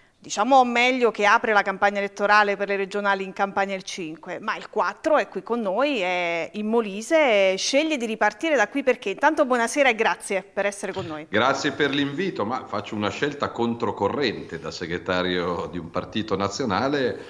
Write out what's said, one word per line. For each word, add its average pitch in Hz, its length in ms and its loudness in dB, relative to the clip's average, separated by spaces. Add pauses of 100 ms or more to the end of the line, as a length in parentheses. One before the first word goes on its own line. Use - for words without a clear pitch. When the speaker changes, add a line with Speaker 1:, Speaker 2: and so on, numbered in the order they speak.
(180)
Speaker 1:
Diciamo 254 460 4
meglio 240 480 2
che 214 120 0
apre 226 280 4
la 202 100 4
campagna 202 360 0
elettorale 202 580 2
per 196 100 -4
le 202 100 -2
regionali 196 460 -2
in 190 100 -10
Campania 196 440 -2
il 185 80 -10
cinque, 165 560 -10
ma 202 160 -6
il 185 140 -14
quattro 214 480 0
è 202 100 0
qui 190 160 -10
con 233 160 -4
noi, 226 400 0
è 175 540 -2
in 208 120 -6
Molise, 220 840 4
e 190 60 0
sceglie 302 380 2
di 233 100 -2
ripartire 220 500 0
da 208 100 4
qui 277 160 -4
perché. - 280 0
Intanto 302 340 2
buonasera 247 460 2
e 226 40 4
grazie 196 480 -2
per 196 240 -4
essere 202 260 -6
con 185 140 -6
noi. 156 220 -10
Speaker 2:
Grazie 135 420 2
per 143 200 0
l'invito, 143 540 -2
ma 117 220 -4
faccio 104 300 -6
una 104 140 0
scelta 143 400 -2
controcorrente 110 1080 -2
da 80 140 -10
segretario 90 1000 -2
di 87 80 -8
un 82 120 -10
partito 98 440 -4
nazionale. 113 840 -2 (140)